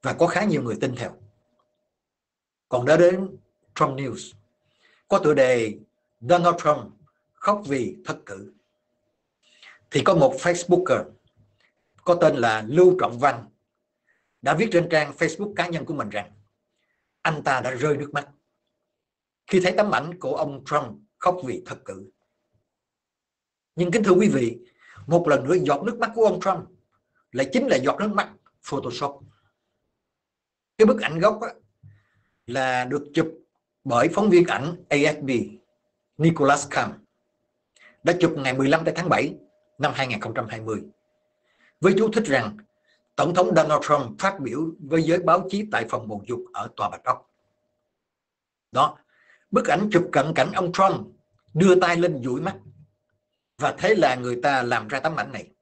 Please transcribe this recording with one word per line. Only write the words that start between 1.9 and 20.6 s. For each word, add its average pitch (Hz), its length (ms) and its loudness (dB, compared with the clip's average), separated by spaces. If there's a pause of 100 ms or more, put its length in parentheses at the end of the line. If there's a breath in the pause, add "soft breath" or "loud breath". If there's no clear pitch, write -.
Còn 123 180 -2
đã 151 100 6
đến 185 400 4 (380)
Trump 139 240 -2
News, 131 340 -10 (760)
có 196 100 2
tựa 151 160 4
đề 123 400 2 (460)
Donald 175 340 4 (100)
Trump 139 280 -2 (420)
khóc 208 320 -2
vì 123 380 -4
thất 151 120 -8 (100)
cử. 101 260 -16 (1400 soft breath)
Thì 139 140 0
có 196 100 6
một 135 240 4
Facebooker 175 680 0 (1000)
có 175 100 4
tên 156 220 2
là 113 320 0
Lưu 175 320 6
Trọng 120 180 -4
Văn 123 280 0 (960)
đã 143 120 0
viết 208 180 0
trên 170 160 2
trang 151 300 0
Facebook 180 360 -4
cá 175 140 -4
nhân 160 160 -6
của 160 100 -8
mình 120 140 -6
rằng, 104 240 -10 (880)
"Anh 151 200 -4
ta 131 180 -2
đã 123 100 -6
rơi 139 260 -2
nước 143 160 -10
mắt." 143 160 -8 (1160)
Khi 185 140 2
thấy 185 160 0
tấm 208 140 0
ảnh 151 300 -4
của 135 140 -6
ông 139 300 -8